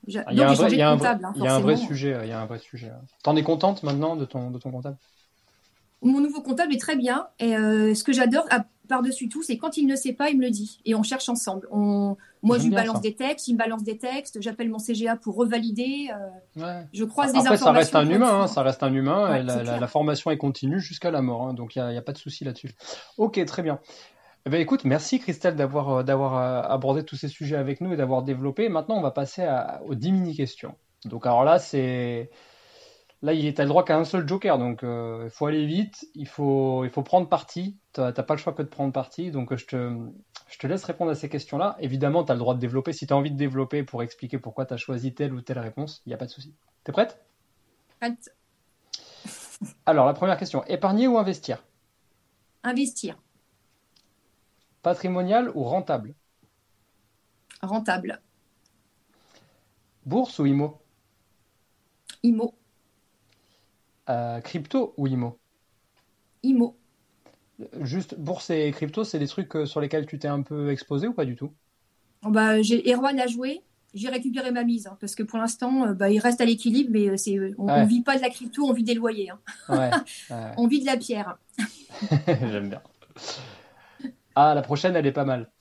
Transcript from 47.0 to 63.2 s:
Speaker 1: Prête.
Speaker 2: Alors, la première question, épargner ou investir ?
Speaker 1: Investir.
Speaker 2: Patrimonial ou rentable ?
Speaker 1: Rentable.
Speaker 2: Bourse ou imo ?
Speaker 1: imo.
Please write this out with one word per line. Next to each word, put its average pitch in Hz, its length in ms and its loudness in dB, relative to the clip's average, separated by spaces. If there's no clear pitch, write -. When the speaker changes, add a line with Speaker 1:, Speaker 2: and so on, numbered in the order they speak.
Speaker 1:
Prête. 240 320 -8
Speaker 2:
Alors, 151 180 6
la 139 80 4
première 180 240 0
question, - 280 -4
épargner 202 420 2
ou 240 100 4
investir ? 185 460 -2
Speaker 1:
Investir. 247 540 -4
Speaker 2:
Patrimonial 180 760 0
ou 143 80 -2
rentable ? 135 500 -2
Speaker 1:
Rentable. 190 580 -4
Speaker 2:
Bourse 208 320 -2
ou 147 80 2
imo ? 143 340 2
Speaker 1:
imo. 233 320 2